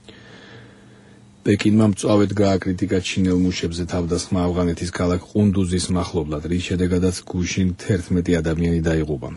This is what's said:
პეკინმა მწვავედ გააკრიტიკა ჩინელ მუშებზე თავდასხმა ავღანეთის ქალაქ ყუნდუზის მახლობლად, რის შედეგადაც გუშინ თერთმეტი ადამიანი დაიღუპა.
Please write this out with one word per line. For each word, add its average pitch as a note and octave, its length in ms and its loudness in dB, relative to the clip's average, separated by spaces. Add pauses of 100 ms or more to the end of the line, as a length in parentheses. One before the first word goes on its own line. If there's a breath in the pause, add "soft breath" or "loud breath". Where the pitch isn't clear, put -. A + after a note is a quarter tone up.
(1400 loud breath)
პეკინმა G#2+ 480 4
მწვავედ G2+ 460 2
გააკრიტიკა F#2+ 640 0
ჩინელ F#2 400 0
მუშებზე F2+ 460 -2
თავდასხმა E2+ 560 -2
ავღანეთის F2 500 -2
ქალაქ F2+ 300 -2
ყუნდუზის F#2 680 0
მახლობლად, D#2 560 -2
რის F2 200 -2
შედეგადაც F2+ 580 0
გუშინ F2+ 520 -2
თერთმეტი F2+ 600 -2
ადამიანი E2 460 0
დაიღუპა. D#2+ 580 -2